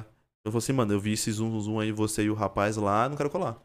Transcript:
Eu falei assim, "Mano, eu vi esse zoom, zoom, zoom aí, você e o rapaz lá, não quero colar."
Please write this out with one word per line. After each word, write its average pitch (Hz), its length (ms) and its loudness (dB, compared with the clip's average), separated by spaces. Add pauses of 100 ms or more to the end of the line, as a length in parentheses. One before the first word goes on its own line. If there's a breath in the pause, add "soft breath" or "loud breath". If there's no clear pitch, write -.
(440)
Eu 107 80 -4
falei 117 60 0
assim, 117 160 0
"Mano, 117 180 2
eu 104 80 4
vi 107 140 0
esse 110 180 -2
zoom, 113 200 -2
zoom, 113 100 -2
zoom 107 180 -2
aí, 107 140 0
você 107 300 0
e 107 60 2
o 107 40 0
rapaz 107 420 0
lá, 104 320 2
não 143 80 -6
quero 143 140 -2
colar." 147 360 -2